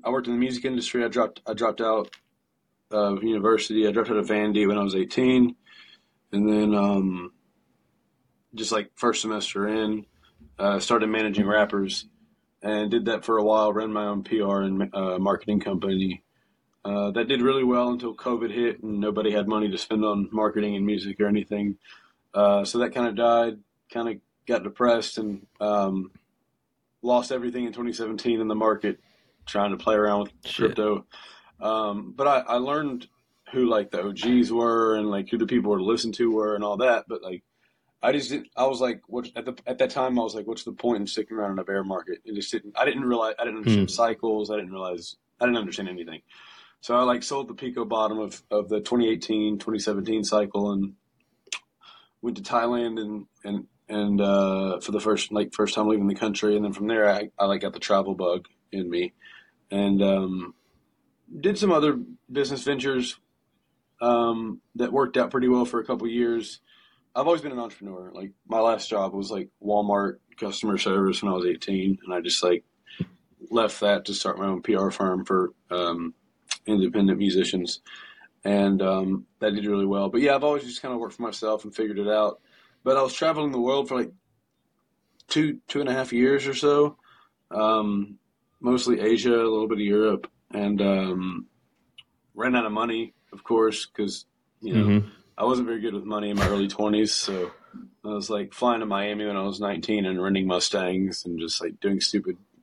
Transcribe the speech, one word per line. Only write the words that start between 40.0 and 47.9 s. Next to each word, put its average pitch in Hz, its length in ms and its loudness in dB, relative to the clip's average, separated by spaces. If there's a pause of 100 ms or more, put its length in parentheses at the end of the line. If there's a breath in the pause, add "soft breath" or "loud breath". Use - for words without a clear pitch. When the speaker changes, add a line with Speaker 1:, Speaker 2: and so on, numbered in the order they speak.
Speaker 1:
I 117 60 2
was 104 100 -6
like, 107 140 -8
"What's 113 160 -8
the 110 80 -10
point 110 300 0
in 101 60 -4
sticking 110 300 -6
around 104 140 -2
in 95 80 -4
a - 40 -4
bear 98 200 -2
market?" 92 420 -8
It 110 80 -10
just 101 180 -8
didn't, 104 280 -6
I 123 60 2
didn't 139 180 -2
realize, 117 340 0
I 120 60 -6
didn't 110 140 -6
understand 104 320 2
Speaker 2:
Hmm. - 40 -8
Speaker 1:
cycles. 110 560 0
I 107 60 -4
didn't 95 160 -6
realize, 90 460 -8 (220)
I 123 60 2
didn't 120 120 2
understand 98 320 -6
anything. 82 320 -12 (580 loud breath)
So - 160 -2
I, 123 80 4
like, 123 200 2
sold 139 240 -6
the 117 60 -12
Pico 123 320 -6
bottom 110 340 0